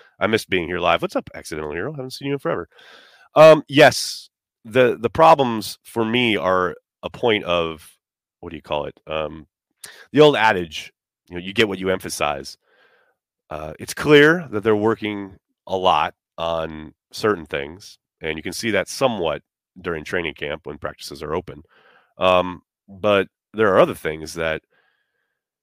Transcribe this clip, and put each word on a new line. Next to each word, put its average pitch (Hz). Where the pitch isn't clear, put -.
I 95
missed 110
being 90
here 87
live. 85
What's 190
up, -
Accidental 78
Hero? 98
Haven't 131
seen 135
you 139
in 139
forever. 110
Um, 156
yes, -
the, 117
the 113
problems 135
for 113
me 113
are 90
a -
point 110
of, 82
what 87
do 82
you 76
call 73
it? 67
Um, 78
the 127
old 147
adage, 98
you 90
know, 90
you 92
get 110
what 95
you 95
emphasize. 76
Uh, 78
it's -
clear 151
that 101
they're 110
working 104
a 95
lot 85
on 80
certain 95
things, 76
and 80
you 78
can 90
see 117
that 95
somewhat 87
during 85
training 82
camp 76
when 76
practices 73
are 76
open. 73
Um, 90
but 98
there 104
are 104
other 151
things 78
that, 80